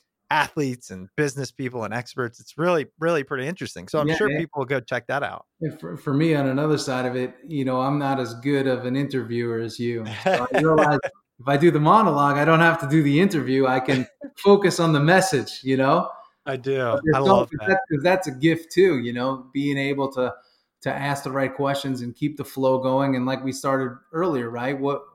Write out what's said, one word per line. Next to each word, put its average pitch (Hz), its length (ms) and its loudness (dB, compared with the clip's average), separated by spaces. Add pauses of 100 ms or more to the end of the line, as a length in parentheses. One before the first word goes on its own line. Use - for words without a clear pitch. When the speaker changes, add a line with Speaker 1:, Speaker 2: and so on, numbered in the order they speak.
(300)
Speaker 1:
athletes 143 600 -2
and 92 240 -14
business 139 360 -4
people 123 320 -8
and 101 100 -6
experts. 120 460 -8
It's - 180 -20
really, 165 300 0 (120)
really 160 240 0
pretty 131 240 -6
interesting. 104 400 -10
So 156 120 -2
I'm 147 80 0
Speaker 2:
Yeah, 160 80 0
Speaker 1:
sure - 140 0
Speaker 2:
man. 151 100 -4
Speaker 1:
people 160 200 -8
will 131 60 -4
go 135 140 -2
check 120 280 -6
that 139 160 -4
out. 92 220 -8 (160)
Speaker 2:
And - 180 -8
for, 170 180 -12
for 143 160 -4
me, 156 220 2
on 139 120 0
another 143 300 0
side 127 280 -4
of 123 100 -4
it, 127 200 -6 (120)
you 143 180 -4
know, 127 160 0
I'm 139 180 0
not 139 200 -2
as 117 160 -6
good 135 320 0
of 123 180 -2
an 123 100 -2
interviewer 117 640 -4
as 113 200 -8
you. 117 260 -4 (180)
So 180 280 0
I 202 60 0
Speaker 1:
<laughs> - 20 4
Speaker 2:
realize 156 400 4 (400)
if 123 80 -14
I 139 100 4
do 165 140 6
the 151 80 2
monologue, 151 580 4
I 147 80 2
don't 160 160 6
have 165 200 4
to 143 60 -4
do 156 140 4
the 143 180 4
interview. 135 480 2
I 127 120 2
can 131 280 0 (140)
Speaker 1:
<laughs> - 160 -16
Speaker 2:
focus 196 420 4
on 165 140 4
the 143 60 4
message, 151 640 2
you 131 140 2
know? 147 320 2 (360)
Speaker 1:
I 135 120 -4
do. 135 200 -4
Speaker 2:
But 117 260 0
there's 156 120 4
Speaker 1:
I 135 40 2
Speaker 2:
some, 160 80 2
Speaker 1:
love - 220 4 (100)
that. - 100 -8
Speaker 2:
that, 190 100 2 (120)
'cause 143 120 -2
that's 185 240 2
a 139 40 -6
gift 160 400 -2
too, 175 280 4
you 120 140 -6
know, 127 400 -6
being 139 240 -2
able 139 360 -2
to, 123 200 -2 (480)
to 135 100 -4
ask 139 320 -4
the 135 80 -8
right 135 220 -2
questions 139 480 -4
and 120 140 -10
keep 147 220 -4
the 143 60 -8
flow 131 360 0
going. 131 360 0
And 127 100 -2
like 131 180 -4
we 131 80 -4
started 131 460 -4 (140)
earlier, 160 380 -2
right? 127 280 -6
What, 139 260 -4 (120)